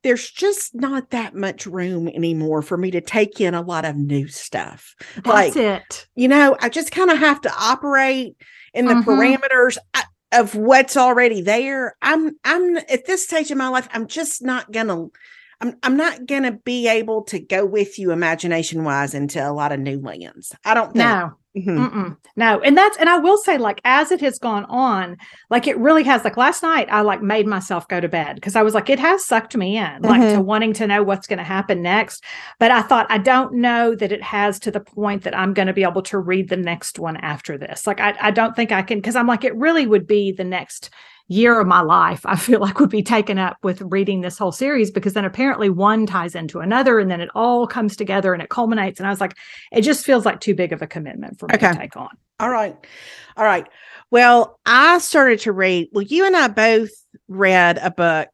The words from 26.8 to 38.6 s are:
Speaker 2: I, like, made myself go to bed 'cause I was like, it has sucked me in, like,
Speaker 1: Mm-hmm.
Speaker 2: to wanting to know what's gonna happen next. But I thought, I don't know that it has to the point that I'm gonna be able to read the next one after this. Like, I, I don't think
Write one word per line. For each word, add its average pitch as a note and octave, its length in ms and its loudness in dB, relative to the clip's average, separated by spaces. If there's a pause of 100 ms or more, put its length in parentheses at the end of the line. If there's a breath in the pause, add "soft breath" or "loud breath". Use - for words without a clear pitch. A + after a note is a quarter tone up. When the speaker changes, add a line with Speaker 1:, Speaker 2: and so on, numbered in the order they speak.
Speaker 2:
I, G#3+ 100 2
like, G#3 200 0
made G#3 260 0
myself F#3+ 400 -4
go F3+ 140 -4
to E3+ 80 -4
bed D#3 320 -6
'cause G3 140 -6
I A3 80 6
was G#3+ 100 2
like, G#3+ 160 0
it C4+ 100 4
has F4 260 2
sucked A3+ 300 -2
me G3 220 -2
in, D3+ 260 -6
like, A#3 180 6
Speaker 1:
Mm-hmm. G#3+ 140 4
Speaker 2:
to G3 60 2
wanting G#3+ 320 0
to G#3+ 140 -4
know G3+ 160 2
what's G3 240 -2
gonna F3+ 160 -6
happen F#3 400 -2
next. G3 400 -2 (360 loud breath)
But A#3 120 6
I A#3 100 4
thought, A#3 300 2
I G#3+ 80 2
don't B3+ 360 2
know A#3 400 2
that G3 160 -4
it G3+ 120 -6
has G3+ 380 -2
to G#3+ 100 -6
the G#3 80 -6
point G3+ 440 -6
that - 140 -6
I'm F#3+ 160 -2
gonna F#3+ 200 0
be F#3+ 100 0
able F3+ 200 0
to G3+ 160 -6
read F#3 300 -2
the F#3 80 -2
next E3+ 420 -8
one D#3+ 180 -6
after D3+ 400 -10
this. - 300 -12
Like, G3+ 140 -4
I, - 180 0
I - 120 2
don't A3+ 240 0
think A3+ 160 -2